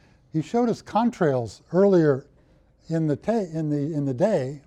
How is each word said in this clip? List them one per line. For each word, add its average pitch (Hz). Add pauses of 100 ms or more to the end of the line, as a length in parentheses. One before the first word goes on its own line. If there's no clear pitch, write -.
(340)
He 160
showed 240
us -
contrails 147 (100)
earlier 165 (640)
in 160
the 147
ta-, 214
in 156
the, 147
in 143
the 139
day, 147